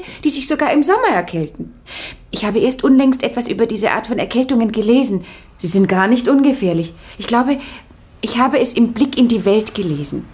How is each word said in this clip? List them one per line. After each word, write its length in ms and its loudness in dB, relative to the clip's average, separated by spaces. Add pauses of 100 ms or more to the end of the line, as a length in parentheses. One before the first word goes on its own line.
(240)
die 60 2
sich 180 -4
sogar 240 0
im 120 2
Sommer 300 2
erkälten. 600 -4 (580)
Ich 140 -6
habe 140 0
erst 240 0
unlängst 400 4
etwas 240 -2
über 180 0
diese 260 -2
Art 160 -4
von 120 -4
Erkältungen 520 0
gelesen. 540 0 (320)
Sie 100 -8
sind 200 2
gar 200 2
nicht 200 2
ungefährlich. 680 2 (240)
Ich 100 -12
glaube, 300 2 (640)
ich 160 -6
habe 220 2
es 140 0
im 200 2
Blick 240 -2
in 100 4
die 180 0
Welt 300 0
gelesen. 580 -6